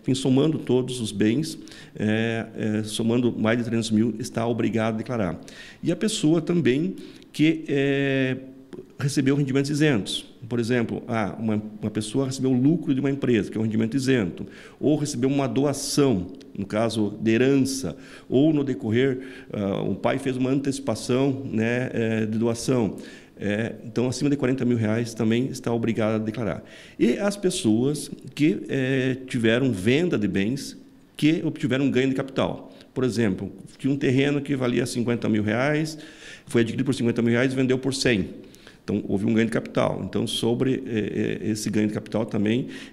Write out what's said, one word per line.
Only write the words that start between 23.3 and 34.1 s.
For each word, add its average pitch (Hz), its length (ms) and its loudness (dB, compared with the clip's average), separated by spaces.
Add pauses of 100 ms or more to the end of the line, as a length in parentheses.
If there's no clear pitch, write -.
É, 104 380 -4 (100)
então, 120 220 -2
acima 135 220 -2
de 143 80 2
quarenta 131 260 0
mil 123 140 2
reais 113 360 0
também 117 340 2
está 127 260 -4
obrigado 113 420 0
a - 40 0
declarar. 107 440 -4 (340)
E 233 200 4
as 202 180 0
pessoas 139 720 0 (240)
que, 160 360 2
eh, 131 480 0 (100)
tiveram 120 460 4
venda 127 440 2
de 104 100 0
bens 98 500 -2 (400)
que 156 260 4
obtiveram 139 420 0
um 127 60 2
ganho 127 180 2
de 131 60 0
capital. 131 560 -2 (220)
Por 127 100 -2
exemplo, 104 480 0 (260)
tinha 135 140 0
um 139 60 0
terreno 139 440 2